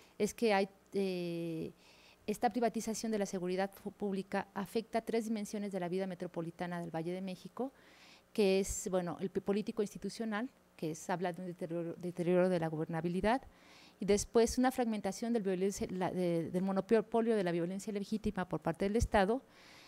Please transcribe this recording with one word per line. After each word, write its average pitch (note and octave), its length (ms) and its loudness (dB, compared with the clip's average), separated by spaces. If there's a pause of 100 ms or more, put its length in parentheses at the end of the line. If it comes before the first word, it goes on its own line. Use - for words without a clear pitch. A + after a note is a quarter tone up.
(180)
es G#3 160 0
que A3 200 2
hay, G3 140 4 (260)
eh, E3+ 800 -2 (560)
esta G#3+ 220 0
privatización A3+ 640 -2
de G#3+ 80 0
la G3+ 60 2
seguridad F#3 460 -2
fu-, - 200 -12
pública G3 640 -4
afecta A3+ 480 -4
tres A3+ 240 -2
dimensiones G#3 460 -4
de F#3+ 80 -2
la F3 80 -2
vida F#3 200 -2
metropolitana F3 760 -6
del E3+ 120 -8
Valle E3 200 -4
de F#3 80 -6
México, F#3+ 500 -8 (600)
que F#3+ 260 6
es, - 320 -4
bueno, F3+ 300 0
el F#3+ 80 -2
p-, F#3+ 120 -2
político G#3 400 -2
institucional, G#3 680 -4 (260)
que D#3+ 160 -4
es, - 180 -10
habla F3+ 220 0
de F3 100 -8
un F#3 60 -8
deterioro, E3+ 460 -4
deterioro F3+ 560 4
de F3+ 100 4
la D#3+ 80 2
gobernabilidad, E3+ 760 0 (560)
y G#3 80 -4
después G#3 520 4
una B3+ 140 4
fragmentación A3+ 600 -2
del A#3 120 0
violencia, F#3+ 460 0
la, F#3 220 0
de, E3+ 400 0
del F3+ 120 0
monopolio A3 760 2
de G3 80 2
la F3 80 0
violencia F#3 400 -4
legítima G3+ 540 -2
por E3 120 -2
parte E3+ 260 -2
del G#3 120 0
Estado, A3+ 440 4 (460)